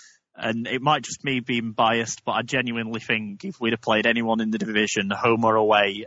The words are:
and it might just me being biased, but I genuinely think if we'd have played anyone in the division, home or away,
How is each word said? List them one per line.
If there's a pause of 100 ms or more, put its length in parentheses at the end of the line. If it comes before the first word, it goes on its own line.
(360)
and
it
might
just
me
being
biased,
but
I
genuinely
think
if
we'd
have
played
anyone
in
the
division,
home
or
away,